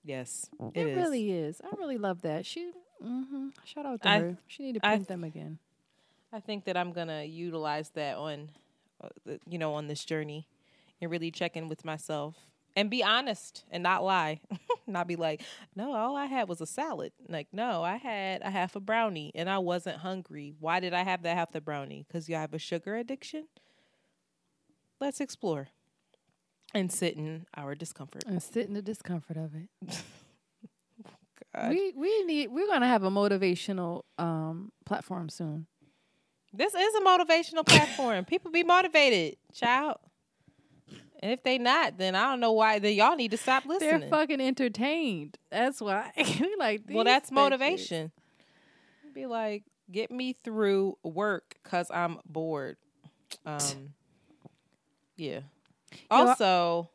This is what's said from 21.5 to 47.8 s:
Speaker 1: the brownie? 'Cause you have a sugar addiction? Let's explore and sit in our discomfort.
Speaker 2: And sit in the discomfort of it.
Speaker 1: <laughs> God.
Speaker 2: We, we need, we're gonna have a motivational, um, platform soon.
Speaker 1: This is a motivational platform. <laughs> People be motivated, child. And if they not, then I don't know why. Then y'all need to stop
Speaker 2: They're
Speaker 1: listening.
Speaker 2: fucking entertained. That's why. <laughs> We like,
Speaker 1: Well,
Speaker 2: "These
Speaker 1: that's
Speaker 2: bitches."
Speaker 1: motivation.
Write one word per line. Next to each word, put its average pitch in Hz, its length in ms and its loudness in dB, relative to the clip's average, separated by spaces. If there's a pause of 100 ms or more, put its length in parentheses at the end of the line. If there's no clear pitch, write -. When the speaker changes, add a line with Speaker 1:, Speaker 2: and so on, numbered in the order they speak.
Speaker 1:
the 165 80 -8
brownie? 143 500 -8
'Cause 165 200 -8
you 165 60 -2
have 156 180 -6
a 160 40 -8
sugar 175 380 -6
addiction? 269 540 -10 (1500)
Let's 277 180 -4
explore 165 480 -4 (1080)
and 190 160 0
sit 175 280 -2
in 160 380 -8
our 143 200 -8
discomfort. - 500 -12
Speaker 2:
And 185 160 -2
sit 226 260 -4
in 202 80 -6
the 208 60 -6
discomfort 180 540 -8
of 156 200 -8
it. 170 140 -12 (120)
Speaker 1:
<laughs> 175 220 -10 (1500)
God. - 180 -2
Speaker 2:
We, 381 240 2
we 392 280 0
need, 294 240 0
we're 311 200 -2
gonna 262 200 4
have 220 160 4
a 190 80 2
motivational, 190 920 0 (140)
um, 165 540 -4 (140)
platform 180 440 -6
soon. 160 380 -6 (840)
Speaker 1:
This 330 200 -2
is 403 220 2
a 427 60 4
motivational 339 640 4
platform. 262 600 4
<laughs> - 80 -20
People 339 180 -4
be 339 120 4
motivated, 311 720 6 (180)
child. 262 440 0 (1200)
And 208 120 -4
if 254 120 -2
they 262 140 4
not, 247 400 4
then 185 160 2
I 214 160 4
don't 254 100 0
know 226 120 4
why. 220 260 6
Then 208 160 4
y'all 233 220 8
need 233 160 0
to 226 60 0
stop 262 260 2
Speaker 2:
They're 330 160 -2
Speaker 1:
listening. 311 300 2
Speaker 2:
fucking 302 300 2
entertained. 254 1000 0 (120)
That's 247 320 0
why. 208 320 -2
<laughs> - 40 -6
We 302 420 0
like, 214 280 0
Speaker 1:
Well, 214 160 2
Speaker 2:
"These 240 80 6
Speaker 1:
that's 277 200 4
Speaker 2:
bitches." - 20 -6
Speaker 1:
motivation. 269 760 2 (1040)